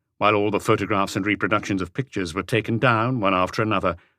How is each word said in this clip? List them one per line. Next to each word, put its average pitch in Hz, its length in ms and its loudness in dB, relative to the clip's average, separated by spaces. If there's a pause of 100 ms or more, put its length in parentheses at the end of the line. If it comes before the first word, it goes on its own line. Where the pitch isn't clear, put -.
(200)
while 107 160 4
all 104 160 2
the 101 80 0
photographs 101 560 0
and 101 100 -2
reproductions 101 560 0
of 87 120 -6
pictures 95 420 -6
were 95 80 -4
taken 110 340 -2
down, 117 420 2
one 98 140 2
after 92 300 0
another, 95 320 0 (240)